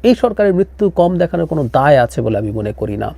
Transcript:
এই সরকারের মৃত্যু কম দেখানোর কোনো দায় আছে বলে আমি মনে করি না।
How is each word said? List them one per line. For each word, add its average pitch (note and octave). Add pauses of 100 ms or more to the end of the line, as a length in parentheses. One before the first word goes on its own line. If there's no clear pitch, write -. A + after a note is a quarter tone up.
এই A#3+
সরকারের G#3
মৃত্যু G3
কম F3
দেখানোর E3+
কোনো D#3
দায় C3+
আছে A#2+
বলে A2
আমি G#2+
মনে G#2
করি G#2+
না। G#2+